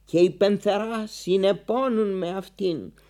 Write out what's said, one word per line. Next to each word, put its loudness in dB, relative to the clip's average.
και 0
η 6
πενθερά 0
συνεπώνουν 0
με -4
αυτήν. -6